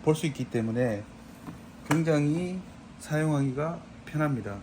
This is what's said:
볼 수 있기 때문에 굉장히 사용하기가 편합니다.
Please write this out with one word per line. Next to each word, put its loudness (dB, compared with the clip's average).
볼 6
수 -2
있기 0
때문에 0
굉장히 4
사용하기가 0
편합니다. 0